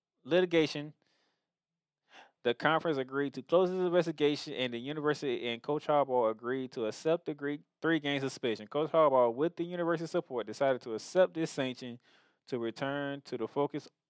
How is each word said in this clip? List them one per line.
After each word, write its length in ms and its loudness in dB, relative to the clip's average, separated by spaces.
litigation. 720 2
The 120 2
conference 440 2
agreed 360 -4
to 80 -10
close 280 4
the 60 -4
investigation, 800 0
and 200 -4
the 60 -6
university 680 -2
and 120 -6
Coach 260 -4
Harbaugh 440 4
agreed 400 -4
to 140 -4
accept 400 -2
the 80 -4
gre-, 220 -6
three-game 400 0
suspension. 440 -2
Coach 280 -2
Harbaugh, 400 6
with 240 -2
the 80 -4
university's 460 -2
support, 360 -4
decided 360 0
to 100 -6
accept 400 2
this 180 -4
sanction 480 -6
to 100 -4
return 680 -4
to 120 -6
the 80 -2
focus 440 -2